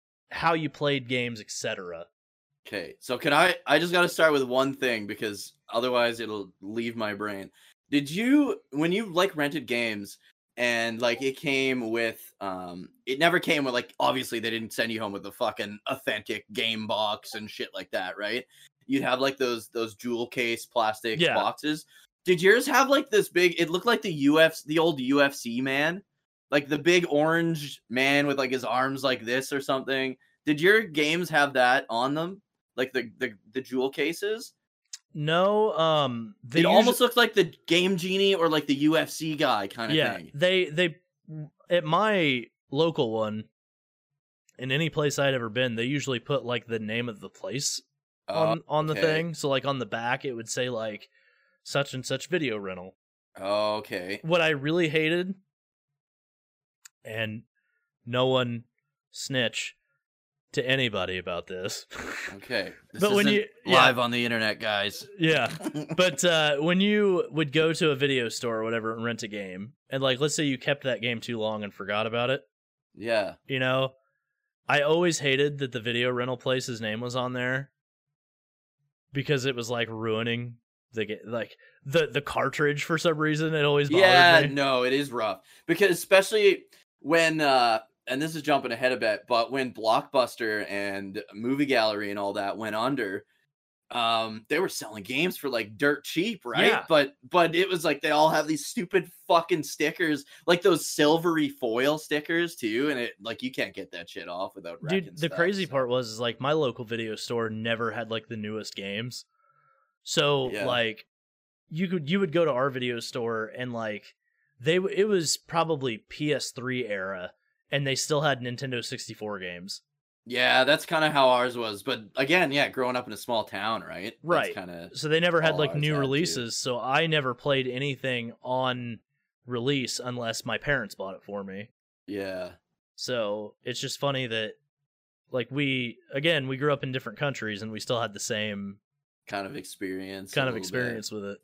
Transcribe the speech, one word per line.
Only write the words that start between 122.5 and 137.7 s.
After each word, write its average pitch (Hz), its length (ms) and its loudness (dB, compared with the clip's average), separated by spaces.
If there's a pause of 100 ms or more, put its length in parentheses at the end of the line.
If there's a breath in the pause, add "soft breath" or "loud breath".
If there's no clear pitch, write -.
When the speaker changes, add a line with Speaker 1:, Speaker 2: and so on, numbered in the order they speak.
Speaker 2:
yeah, 139 160 2
growing 123 280 -2
up 117 100 -4
in 107 60 -12
a 104 40 -8
small 113 280 -2
town, 107 380 -4
right? 85 300 -10
That's - 100 -20
Speaker 1:
Right. 143 320 0
Speaker 2:
kinda 87 380 -12
Speaker 1:
So - 160 -6
they 160 120 2
never 170 200 4
had, 156 120 4
Speaker 2:
all 156 60 -2
Speaker 1:
like, 151 120 2
Speaker 2:
ours 147 100 -2
Speaker 1:
new 151 120 0
Speaker 2:
had, 151 40 0
too. 143 40 0
Speaker 1:
releases, 135 580 -2
so 123 220 -4
I 135 260 2
never 147 260 0
played 135 360 0
anything 123 640 -4 (100)
on 123 560 -4 (480)
release 123 520 -2
unless 123 460 -6
my 110 140 -4
parents 127 360 -4
bought 95 200 -10
it 90 80 -18
for 101 220 -8
me. 98 260 -12 (360)
Speaker 2:
Yeah. 95 440 -6 (460)
Speaker 1:
So 107 580 -6 (100)
it's 123 160 -6
just 135 180 -8
funny 135 280 -2
that, 110 280 -4 (760)
like, 123 200 -4
we, 131 480 -2 (140)
again, 143 360 0
we 135 100 -4
grew 147 140 2
up 139 120 -2
in 135 80 -4
different 127 260 -8
countries 110 440 -4
and 110 100 -8